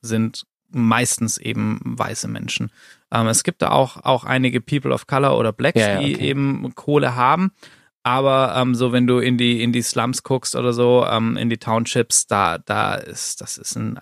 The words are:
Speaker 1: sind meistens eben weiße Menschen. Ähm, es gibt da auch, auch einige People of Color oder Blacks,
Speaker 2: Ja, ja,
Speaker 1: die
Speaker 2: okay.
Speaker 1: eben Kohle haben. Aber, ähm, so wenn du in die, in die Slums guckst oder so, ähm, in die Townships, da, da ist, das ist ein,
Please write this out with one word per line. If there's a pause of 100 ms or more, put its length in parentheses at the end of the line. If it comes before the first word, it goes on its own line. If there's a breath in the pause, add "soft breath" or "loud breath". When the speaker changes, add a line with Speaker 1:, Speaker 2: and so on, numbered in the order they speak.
Speaker 1:
sind (260)
meistens
eben
weiße
Menschen. (400 soft breath)
Ähm,
es
gibt
da
auch,
auch
einige
People
of
Color
oder
Blacks,
Speaker 2:
Ja,
ja,
Speaker 1:
die
Speaker 2:
okay.
Speaker 1:
eben
Kohle
haben. (540 soft breath)
Aber,
ähm,
so
wenn
du
in
die,
in
die
Slums
guckst
oder
so,
ähm,
in
die
Townships,
da,
da
ist,
das
ist
ein,